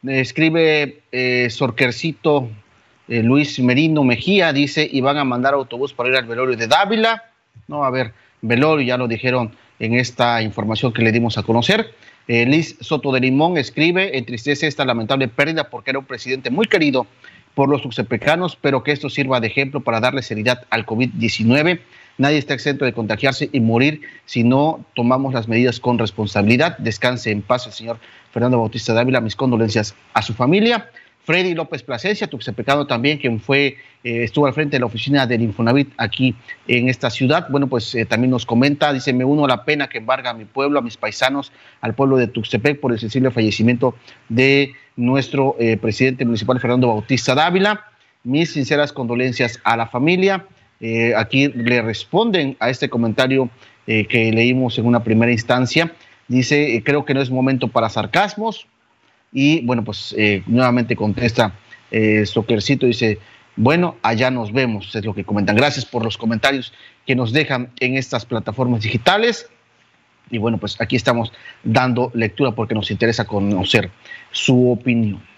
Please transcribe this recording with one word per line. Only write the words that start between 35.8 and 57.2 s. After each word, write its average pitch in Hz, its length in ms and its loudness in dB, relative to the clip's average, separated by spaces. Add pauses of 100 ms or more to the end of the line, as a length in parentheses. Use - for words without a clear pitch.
aquí 117 380 0 (320)
en 120 220 2
esta 123 220 -2
ciudad. 147 380 0
Bueno, 135 200 0
pues, 123 260 -4
eh, 113 100 0
también 123 280 0
nos 120 120 -2
comenta, 143 480 2
dice, 131 200 -2
"Me 127 120 0
uno 143 200 2
a 139 40 2
la 123 160 0
pena 147 240 -2
que 123 100 -10
embarga 123 320 -2
a 113 40 -6
mi 110 120 -14
pueblo, 139 340 0
a - 20 -6
mis 117 140 -8
paisanos, 131 560 -4 (280)
al 110 140 -4
pueblo 135 220 4
de 120 100 4
Tuxtepec 120 540 -2
por 131 100 -2
el 113 80 0
sensible 123 320 0
fallecimiento 120 640 2 (340)
de 135 440 2 (240)
nuestro, 135 640 0
eh, 113 160 4
presidente 123 480 0
municipal, 117 340 0
Fernando 123 300 2
Bautista 120 480 0
Dávila. 190 480 0 (400)
Mis 147 260 0
sinceras 147 420 0
condolencias 120 720 -2
a 117 140 2
la 113 100 -2
familia". 180 600 0 (340)
Eh, 113 360 0
aquí 131 380 2
le 120 280 0
responden 160 760 -2
a 117 100 -2
este 127 200 -4
comentario, 127 600 0 (380)
eh, 107 200 0
que 113 260 2
leímos 120 440 2
en 117 100 0
una 120 180 4
primera 117 260 4
instancia. 127 600 0 (340)
Dice, 127 480 2
eh, 113 80 -2
"Creo 143 220 0
que 139 100 -2
no 131 60 2